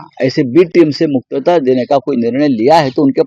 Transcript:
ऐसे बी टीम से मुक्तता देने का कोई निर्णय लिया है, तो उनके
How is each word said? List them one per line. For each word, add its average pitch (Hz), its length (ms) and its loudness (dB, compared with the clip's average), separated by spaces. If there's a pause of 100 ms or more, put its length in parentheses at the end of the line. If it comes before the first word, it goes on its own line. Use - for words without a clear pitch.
(220)
ऐसे 131 220 -2
बी 135 220 2
टीम 165 240 2
से 160 160 -2
मुक्तता 139 540 -2
देने 127 240 0
का 139 140 0
कोई 139 180 -4
निर्णय 120 320 -2
लिया 131 300 2
है, 139 120 0
तो 151 120 -2
उनके 131 240 2